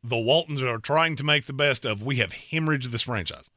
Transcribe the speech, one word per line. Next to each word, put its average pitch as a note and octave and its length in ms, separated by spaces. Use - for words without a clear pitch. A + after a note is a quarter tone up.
the A#2 140
Waltons C#3+ 440
are A#2+ 160
trying D#3 380
to C3 80
make D3 220
the C#3+ 60
best C3+ 320
of, G#2+ 180
"We C3 140
have G#2+ 160
hemorrhaged D3+ 600
this A#2 100
franchise. E2 540